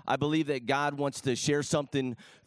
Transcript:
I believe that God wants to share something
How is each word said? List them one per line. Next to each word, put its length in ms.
I 100
believe 320
that 180
God 320
wants 240
to 120
share 280
something 540